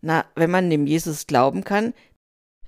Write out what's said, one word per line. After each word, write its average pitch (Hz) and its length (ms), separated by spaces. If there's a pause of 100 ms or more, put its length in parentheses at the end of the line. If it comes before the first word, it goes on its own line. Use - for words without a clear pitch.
Na, 160 240 (100)
wenn 165 160
man 180 200
dem 147 160
Jesus 156 400
glauben 139 380
kann, 214 280 (760)